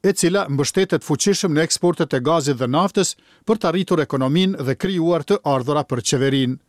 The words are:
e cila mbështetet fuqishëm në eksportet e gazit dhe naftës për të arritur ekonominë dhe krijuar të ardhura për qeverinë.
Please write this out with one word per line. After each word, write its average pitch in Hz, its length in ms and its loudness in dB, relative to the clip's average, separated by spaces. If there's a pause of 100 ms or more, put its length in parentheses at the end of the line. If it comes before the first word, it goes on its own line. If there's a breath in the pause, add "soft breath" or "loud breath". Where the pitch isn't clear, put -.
e 190 160 2
cila 180 320 0
mbështetet 147 560 0
fuqishëm 175 480 0
në 156 80 2
eksportet 170 480 0
e 139 80 0
gazit 143 400 0
dhe 127 80 -2
naftës 175 460 0 (340 soft breath)
për 220 160 0
të 175 60 2
arritur 175 340 0
ekonominë 143 640 0
dhe 135 80 0
krijuar 170 480 0
të 196 240 0
ardhura 139 400 0
për 120 240 -4
qeverinë. 135 480 0 (100)